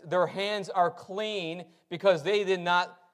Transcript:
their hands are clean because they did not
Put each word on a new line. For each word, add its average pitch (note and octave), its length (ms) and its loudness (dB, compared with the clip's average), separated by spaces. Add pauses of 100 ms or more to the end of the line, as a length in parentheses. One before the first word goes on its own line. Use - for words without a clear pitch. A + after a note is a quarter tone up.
their F3+ 200 2
hands G3 420 -4
are F3 220 2
clean F#3 760 -6 (240)
because F3+ 320 4
they G3+ 220 0
did F#3 160 0
not F3 360 0 (180)